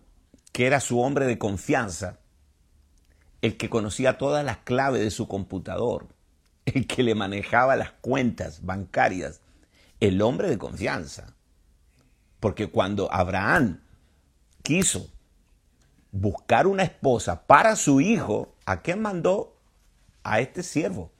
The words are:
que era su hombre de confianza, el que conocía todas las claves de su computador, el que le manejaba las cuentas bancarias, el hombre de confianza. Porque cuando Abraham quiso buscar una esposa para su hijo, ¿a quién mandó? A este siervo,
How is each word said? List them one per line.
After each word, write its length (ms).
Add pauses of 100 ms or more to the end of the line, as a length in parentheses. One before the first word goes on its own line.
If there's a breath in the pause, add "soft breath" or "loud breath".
(520)
que 140
era 140
su 200
hombre 260
de 120
confianza, 800 (1200)
el 160
que 140
conocía 480
todas 260
las 140
claves 420
de 100
su 180
computador, 800 (580)
el 200
que 160
le 120
manejaba 600
las 160
cuentas 720
bancarias, 760 (600 soft breath)
el 200
hombre 280
de 100
confianza. 760 (1040)
Porque 300
cuando 420
Abraham 680 (840)
quiso 500 (1000)
buscar 560
una 160
esposa 640
para 300
su 240
hijo, 540 (120)
¿a 160
quién 180
mandó? 560 (680)
A 160
este 240
siervo, 560